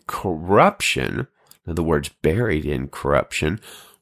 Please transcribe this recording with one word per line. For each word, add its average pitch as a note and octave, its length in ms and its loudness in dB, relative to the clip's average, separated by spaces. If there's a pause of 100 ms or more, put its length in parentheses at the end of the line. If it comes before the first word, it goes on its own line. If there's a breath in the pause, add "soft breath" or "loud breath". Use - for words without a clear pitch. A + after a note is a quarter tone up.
corruption," F#2+ 1200 0 (380 soft breath)
in - 60 -8
other E2 120 -2
words, D#2 260 0
buried E2 560 0
in C#2+ 240 -4
corruption, D2 720 -2 (400 loud breath)